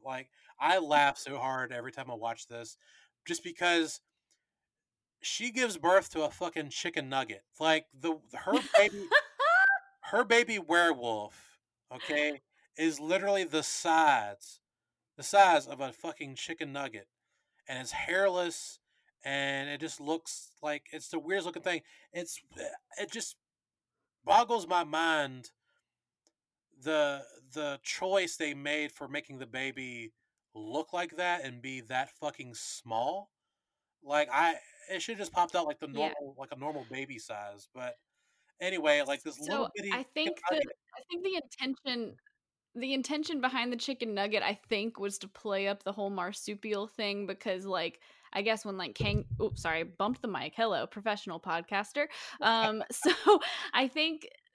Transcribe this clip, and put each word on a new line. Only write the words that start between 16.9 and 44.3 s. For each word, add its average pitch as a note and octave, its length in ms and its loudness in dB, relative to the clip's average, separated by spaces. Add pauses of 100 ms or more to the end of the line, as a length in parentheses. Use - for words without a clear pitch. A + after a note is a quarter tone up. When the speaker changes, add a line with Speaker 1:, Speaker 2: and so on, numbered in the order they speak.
Speaker 1:
And C3 120 -6
it's C3 120 -10
hairless, F3+ 880 0 (440)
and C#3 460 -2
it C#3+ 120 -6
just D#3 180 -8
looks D#3+ 520 -6 (100)
like, D3 300 -4
it's D3+ 180 -12
the E3 100 -2
weirdest F3 280 -2
looking F3+ 160 -8
thing. F3 180 0 (320)
It's, F3 260 -8 (600)
it - 120 -6
just - 240 -8 (880)
boggles G#3+ 440 4
my F3 160 4
mind D3+ 680 0 (1300)
the, C#3+ 400 2 (300)
the C#3+ 300 -4
choice F#3 520 0
they D3 180 -2
made D3 380 -4
for C#3+ 160 -12
making C#3 320 -10
the C3 80 -10
baby B2+ 680 -8 (400)
look A#2 400 -6
like F3 240 -4
that F3 260 0
and B2 180 -10
be C3 200 -8
that B2+ 300 -2
fucking C#3 420 -10
small. B2 800 -4 (720)
Like, D3 280 2
I, D#3+ 240 4 (360)
it F3+ 100 -4
should've A3+ 180 -6
just F#3 140 -8
popped F3 220 2
out E3+ 100 2
like D3 140 -6
the D#3 80 -10
Speaker 2:
Yeah. C#3+ 320 -2
Speaker 1:
normal, C#3 180 -12
like C3+ 140 -12
a C3 80 -12
normal C#3+ 320 -6
baby C3 260 -8
size. G#2 560 -12
But B2+ 220 -8 (640)
anyway, D#3 440 4
like, C#3+ 180 -4
this D#3 140 -10
Speaker 2:
So, D3 140 -6
Speaker 1:
little - 240 0
bitty G3+ 160 -6
Speaker 2:
I B3 120 -2 (100)
think D#4+ 240 -2
Speaker 1:
chicken - 120 -20
Speaker 2:
the, D#4 60 2
Speaker 1:
nugget. - 220 -2 (180)
Speaker 2:
I B3+ 140 -18
think F4 140 -8
the F#4+ 120 -2
intention, C4 800 -6 (600)
the C4 180 -2
intention D4 480 -2
behind B3 320 0
the A#3+ 40 -6
chicken A#3 360 -4
nugget, G3+ 300 0